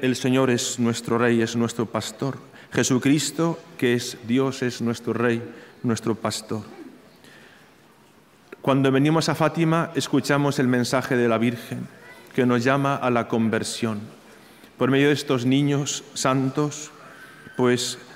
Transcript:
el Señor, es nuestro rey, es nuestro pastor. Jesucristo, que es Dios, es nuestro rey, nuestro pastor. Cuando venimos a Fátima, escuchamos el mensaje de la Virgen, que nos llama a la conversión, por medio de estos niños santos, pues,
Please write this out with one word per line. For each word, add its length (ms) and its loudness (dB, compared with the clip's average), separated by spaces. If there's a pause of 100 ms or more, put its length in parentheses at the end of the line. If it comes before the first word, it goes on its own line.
el 140 2
Señor, 340 2
es 300 0
nuestro 380 0
rey, 240 4
es 140 -2
nuestro 300 -2
pastor. 520 -6 (360)
Jesucristo, 840 2 (180)
que 160 2
es 240 -4 (100)
Dios, 360 0
es 180 -4
nuestro 320 -4
rey, 280 0 (420)
nuestro 320 0
pastor. 480 -6 (2000)
Cuando 300 4
venimos 380 4
a 60 0
Fátima, 600 0
escuchamos 640 0
el 80 2
mensaje 480 0
de 120 4
la 100 2
Virgen, 500 -4 (480)
que 100 2
nos 180 2
llama 320 2
a 140 -2
la 180 0
conversión, 920 -4 (600)
por 80 2
medio 200 4
de 40 4
estos 320 -2
niños 580 0 (120)
santos, 720 -2 (680)
pues, 440 0 (160)